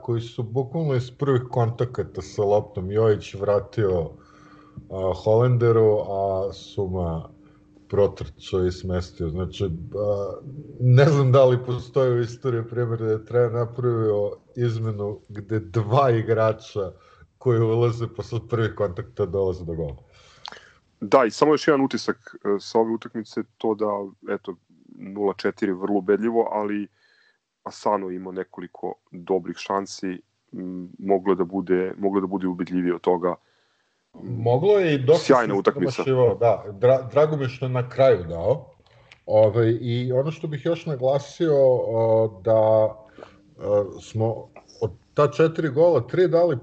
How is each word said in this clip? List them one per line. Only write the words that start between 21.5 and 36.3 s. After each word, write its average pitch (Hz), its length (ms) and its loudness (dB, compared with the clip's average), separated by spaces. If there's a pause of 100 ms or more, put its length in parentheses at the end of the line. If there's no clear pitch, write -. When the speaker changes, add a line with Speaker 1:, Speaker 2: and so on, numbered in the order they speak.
Speaker 2:
još 143 160 0
jedan 139 160 4
utisak, - 600 -6
e, 104 40 -4 (120)
sa - 180 -2
ove 113 120 2
utakmice, 113 520 -8 (160)
to 110 160 -2
da, 107 120 -4 (480)
eto, 98 200 -10 (440)
nula 98 380 -4
četiri 101 320 -2
je 92 60 0
vrlo 98 240 -2
ubedljivo, 107 540 0
ali 104 360 -4 (760)
Asano 101 480 -4
imao 92 220 -10
nekoliko 92 600 -10 (160)
dobrih 90 460 -4
šansi, 98 640 -6 (320)
m, 90 360 -10 (100)
moglo 95 360 2
da 90 100 0
bude, 92 540 -2
moglo 98 220 0
da 95 60 0
bude 92 200 -4
ubedljivije 87 480 -2
od 85 60 -10
toga. 87 340 0 (880)
Speaker 1:
Moglo 120 560 2
je 170 160 2
i 139 40 2
dosta 135 260 4
Speaker 2:
Sjajna 117 300 6
Speaker 1:
se 98 40 2
Speaker 2:
utakmica. 95 340 0
Speaker 1:
promašivao, 123 420 2